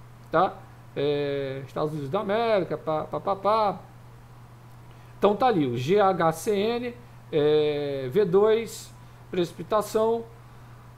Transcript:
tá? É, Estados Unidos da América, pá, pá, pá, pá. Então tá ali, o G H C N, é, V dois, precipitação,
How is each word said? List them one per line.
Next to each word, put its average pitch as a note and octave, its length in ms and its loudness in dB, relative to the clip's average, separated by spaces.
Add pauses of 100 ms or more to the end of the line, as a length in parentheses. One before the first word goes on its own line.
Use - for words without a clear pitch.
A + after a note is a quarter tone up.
(320)
tá? F3+ 220 4 (420)
É, C#3 720 -2
Estados D#3 240 -4
Unidos C#3+ 180 -6
da G3 120 -2
América, G#3 560 0
pá, D#3 260 -2
pá, - 160 -6
pá, G3 160 -2
pá. G3+ 440 0 (1400)
Então G3+ 160 4
tá B3+ 120 2
ali, E3+ 200 2
o A#2+ 80 -2
G D3 240 2
H F3 320 4
C G#3 240 -2
N, A#3+ 400 -2 (380)
é, D3 760 0
V G3+ 140 2
dois, G#3+ 680 2 (360)
precipitação, G#3+ 920 -2 (760)